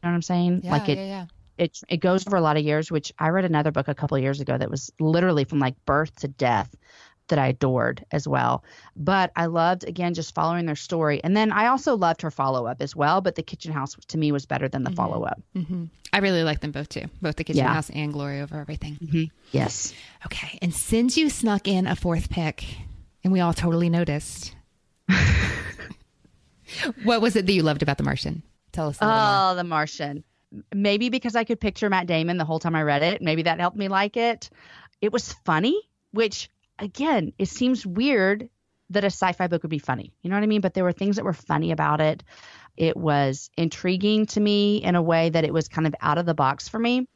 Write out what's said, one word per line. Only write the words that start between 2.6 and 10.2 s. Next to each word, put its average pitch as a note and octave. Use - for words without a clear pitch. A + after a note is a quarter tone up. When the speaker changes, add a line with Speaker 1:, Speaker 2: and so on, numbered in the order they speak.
Speaker 1:
years, D3+
which D3+
I D#3+
read F#3
another D#3
book C#3
a D3
couple D3
of C3+
years C#3
ago C3+
that -
was -
literally D#3+
from, D3
like, C3
birth D3+
to C#3+
death B2
that D3+
I C3
adored B2+
as D3
well. B2+
But F3+
I E3+
loved, E3+
again, F3
just E3